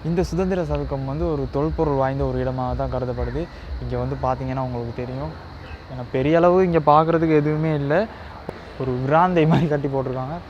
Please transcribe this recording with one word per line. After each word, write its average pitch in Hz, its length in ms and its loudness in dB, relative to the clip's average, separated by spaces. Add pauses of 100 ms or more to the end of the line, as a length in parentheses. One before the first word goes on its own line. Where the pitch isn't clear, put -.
இந்த 170 180 0
சுதந்திர 185 420 0
சதுக்கம் 143 420 -4
வந்து 156 260 -2
ஒரு 139 200 -2
தொல்பொருள் 151 420 0
வாய்ந்த 135 300 0
ஒரு 127 160 0
இடமாக 127 340 -2
தான் 131 180 -2
கருதப்படுது. 123 540 -4 (360)
இங்க 123 160 -4
வந்து 131 240 -2
பார்த்தீங்கன்னா 131 360 -2
உங்களுக்கு 123 460 -6
தெரியும். 135 260 -8 (640)
ஏன்னா, 127 200 -8
பெரிய 139 240 4
அளவு 180 280 6
இங்க 170 140 2
பார்க்குறதுக்கு 160 580 4
எதுவுமே 151 380 2
இல்ல. 151 320 2 (720)
ஒரு 131 120 -2 (160)
விராந்தை 165 400 6
மாதிரி 160 220 4
கட்டி 143 200 0
போட்டிருக்காங்க. 135 480 -4 (140)